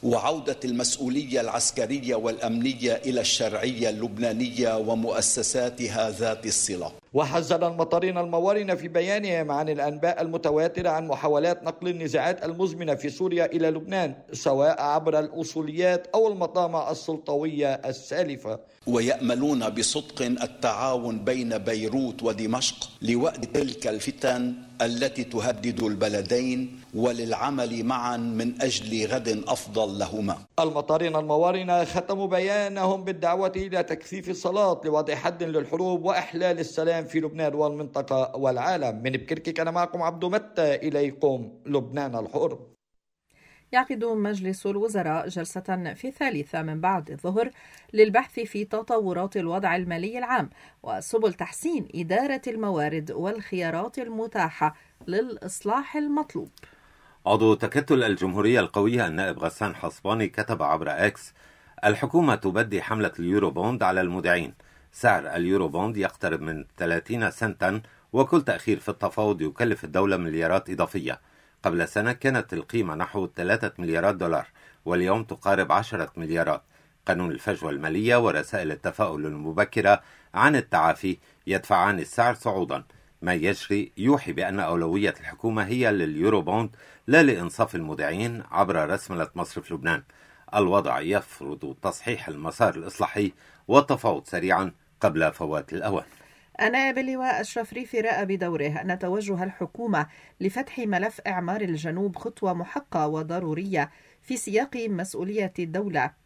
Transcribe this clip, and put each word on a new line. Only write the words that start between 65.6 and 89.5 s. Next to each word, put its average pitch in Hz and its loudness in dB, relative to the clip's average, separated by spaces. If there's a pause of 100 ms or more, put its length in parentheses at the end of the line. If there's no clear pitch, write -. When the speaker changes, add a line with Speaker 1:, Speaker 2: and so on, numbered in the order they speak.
Speaker 4:
بوند 98 -2
يقترب 82 -2
من 78 -8 (120)
ثلاثين 87 -2
سنتا، 101 -2 (320)
وكل 139 4
تأخير 101 0
في - -8
التفاوض 104 -2
يكلف 98 -2
الدولة 92 2
مليارات 82 0
إضافية. 82 -4 (440)
قبل 85 2
سنة 110 0
كانت 127 0
القيمة 85 -2
نحو 90 -2
ثلاثة 101 0
مليارات 87 2
دولار، 85 0 (380)
واليوم 92 2
تقارب 95 0
عشرة 92 0
مليارات. 80 0 (440)
قانون 87 0
الفجوة 80 -4
المالية 98 2
ورسائل 78 0
التفاؤل 78 -2
المبكرة 82 2 (320)
عن 139 4
التعافي 90 2 (300)
يدفعان 95 2
السعر 120 0
صعودا. 92 -4 (380)
ما 90 0
يجري 95 0
يوحي 120 2
بأن 95 -2
أولوية 85 0
الحكومة 110 -2
هي 120 2
لليورو 90 2
بوند 107 0 (380)
لا 156 8
لإنصاف 98 2
المودعين 82 -4
عبر 87 2
رسملة 85 -2
مصرف - -8